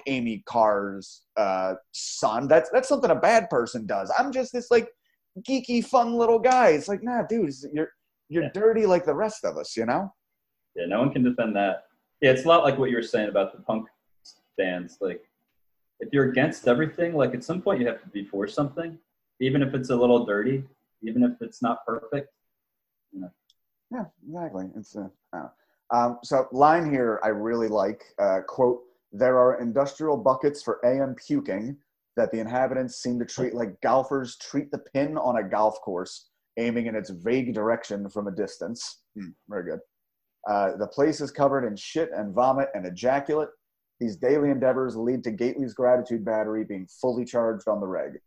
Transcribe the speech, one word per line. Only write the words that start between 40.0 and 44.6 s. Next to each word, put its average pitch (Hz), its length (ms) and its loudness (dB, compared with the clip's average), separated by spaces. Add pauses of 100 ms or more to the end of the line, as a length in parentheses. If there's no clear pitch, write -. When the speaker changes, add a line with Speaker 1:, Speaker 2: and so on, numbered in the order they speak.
Speaker 1:
Uh, 101 300 0
"The 101 120 -4
place 147 340 0
is 139 80 -6
covered 139 360 0
in 107 100 -6
shit 160 360 -4
and 101 220 -6
vomit 131 400 2
and 95 100 -8
ejaculate. 123 640 -2 (520)
These 110 160 -4
daily 143 340 2
endeavors 127 440 0